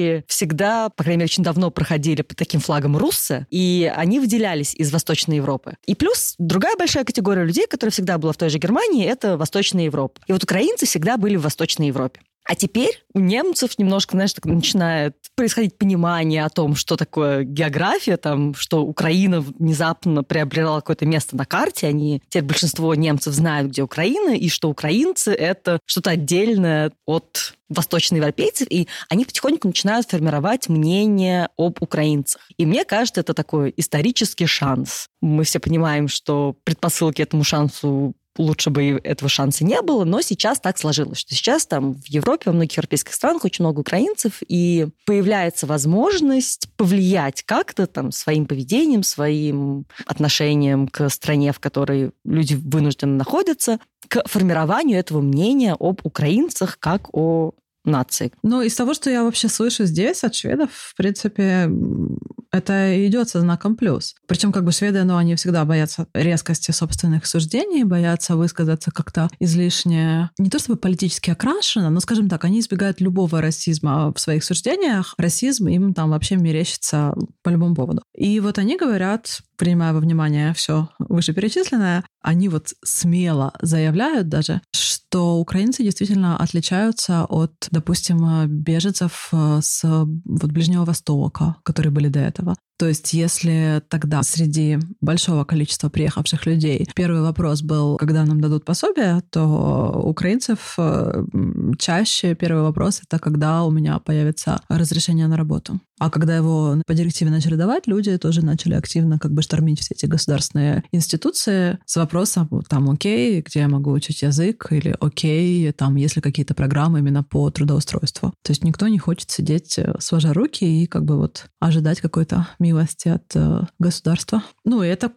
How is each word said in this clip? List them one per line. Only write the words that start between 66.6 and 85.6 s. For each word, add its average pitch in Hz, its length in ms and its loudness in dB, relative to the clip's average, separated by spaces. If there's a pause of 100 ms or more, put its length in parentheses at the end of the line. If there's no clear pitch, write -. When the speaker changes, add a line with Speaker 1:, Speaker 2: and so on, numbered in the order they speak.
Speaker 2:
собственных 160 560 0
суждений, 254 580 0
боятся 170 520 0
высказаться 165 540 0
как-то - 380 -2 (100)
излишне, 170 1000 2
не 190 120 2
то 294 80 0
чтобы 233 200 -2
политически 180 520 -2
окрашенно, 226 600 0
но, 170 100 2
скажем 214 280 2
так, 170 160 -2
они 196 160 2
избегают 196 400 -2
любого 180 400 2
расизма 156 720 0
в - 60 -6
своих 156 240 0
суждениях. 247 760 -2
Расизм 208 500 0
им 180 260 2
там 160 160 0
вообще 156 260 0
мерещится 160 800 0 (280)
по 175 80 0
любому 170 240 2
поводу. 147 280 -2 (120)
И 208 260 0
вот 202 180 -2
они 220 180 0
говорят, 214 640 -2 (160)
принимая 170 360 2
во 156 80 2
внимание 156 540 2
все 156 340 -2 (100)
вышеперечисленное, 190 1080 0 (180)
они 175 260 2
вот - 260 -4 (100)
смело 170 760 0
заявляют 165 680 0
даже, 156 320 -2 (120)
что - 640 -2
украинцы 190 460 0